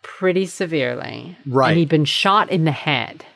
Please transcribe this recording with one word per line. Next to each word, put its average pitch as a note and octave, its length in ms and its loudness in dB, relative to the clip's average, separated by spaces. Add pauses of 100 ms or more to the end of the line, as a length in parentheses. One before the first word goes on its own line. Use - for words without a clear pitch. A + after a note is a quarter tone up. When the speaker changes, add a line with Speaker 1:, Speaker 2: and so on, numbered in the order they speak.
Speaker 1:
pretty F#3 440 0
severely. D#3+ 880 -6 (100)
Speaker 2:
Right. C3 240 2
Speaker 1:
And D#3+ 80 4
he'd E3 100 4
been D#3 180 4
shot G3+ 440 2
in D#3+ 140 2
the D#3 80 2
head. C3+ 520 -4 (120)